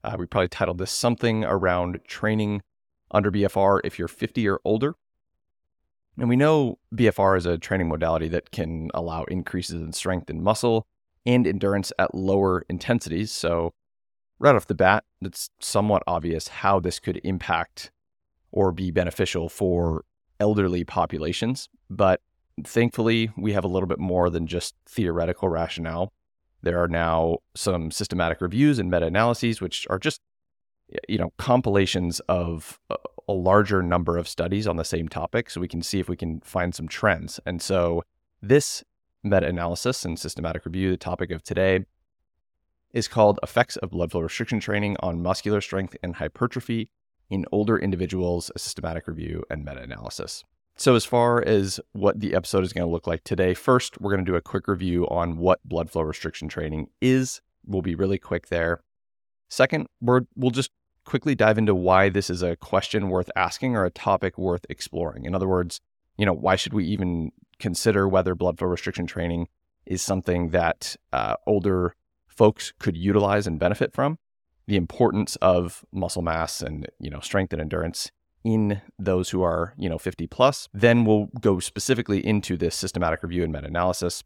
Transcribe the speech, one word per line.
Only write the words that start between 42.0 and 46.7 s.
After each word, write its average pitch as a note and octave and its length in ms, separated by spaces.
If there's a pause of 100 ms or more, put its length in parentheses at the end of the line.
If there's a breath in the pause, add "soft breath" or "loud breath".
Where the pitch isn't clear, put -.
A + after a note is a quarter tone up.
is A#2 140
called G#2 340
Effects - 360
of F#2 120
Blood F2 220
Flow F2 100
Restriction A2 380
Training G#2 400
on E2+ 240
Muscular G2+ 380
Strength F#2+ 420
and F2 140
Hypertrophy A2+ 760 (400)